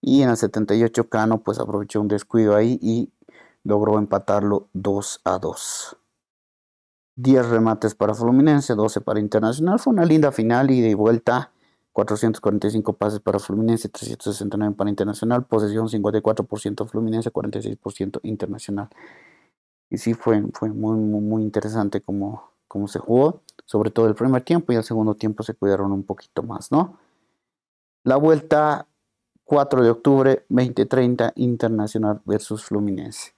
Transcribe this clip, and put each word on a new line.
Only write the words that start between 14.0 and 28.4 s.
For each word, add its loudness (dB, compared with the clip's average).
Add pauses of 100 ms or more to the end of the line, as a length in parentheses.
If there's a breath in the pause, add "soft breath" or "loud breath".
sesenta -8
y -4
nueve -2
para -2
Internacional. -2
Posesión 0
cincuenta -2
y -2
cuatro 0
por -10
ciento -6
Fluminense, -4
cuarenta -6
y -8
seis -8
por -10
ciento -8
Internacional. -8 (1000 loud breath)
Y -6
sí -2
fue, 0 (100)
fue -6
muy, -2
muy, -2
muy -2
interesante -4
cómo, -8 (180)
cómo -6
se -8
jugó. 2 (220)
Sobre 0
todo 2
el 2
primer 0
tiempo 0
y 2
el -2
segundo -2
tiempo -4
se -6
cuidaron 0
un -4
poquito -8
más, -12
¿no? -2 (1040 soft breath)
La 2
vuelta, 2 (560)